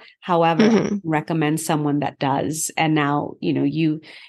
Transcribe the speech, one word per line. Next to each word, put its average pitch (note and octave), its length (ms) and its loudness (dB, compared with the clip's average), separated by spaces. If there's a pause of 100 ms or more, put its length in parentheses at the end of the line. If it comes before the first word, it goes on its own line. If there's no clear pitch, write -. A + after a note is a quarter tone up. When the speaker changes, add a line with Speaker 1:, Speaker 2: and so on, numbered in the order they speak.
(200)
Speaker 1:
However, E3 440 2
I - 40 6
Speaker 2:
Mm-hmm. A3 200 2
Speaker 1:
can G3+ 160 -4
recommend D#3 540 0
someone D3 420 0
that - 180 -4
does." C#3+ 580 -2
And D#3+ 180 2
now, D3 460 -2
you D#3+ 140 -2
know, C3+ 80 0
you, D#3 400 0 (260)